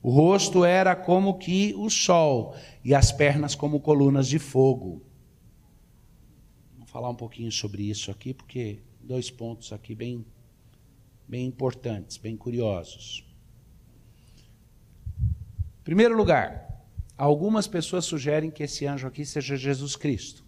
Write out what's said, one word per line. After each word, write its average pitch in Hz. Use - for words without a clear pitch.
O 127
rosto 180
era 180
como 190
que 196
o 208
sol, 151
e 123
as 131
pernas 147
como 147
colunas 139
de 139
fogo." 120
Vamos 117
falar 123
um 120
pouquinho 117
sobre 101
isso 104
aqui, 123
porque 107
dois 127
pontos 113
aqui 107
bem, 117
bem 127
importantes, 120
bem 110
curiosos. 107
Em -
primeiro 226
lugar, 170
algumas 156
pessoas 175
sugerem 151
que 151
esse 143
anjo 139
aqui 131
seja 139
Jesus 135
Cristo. -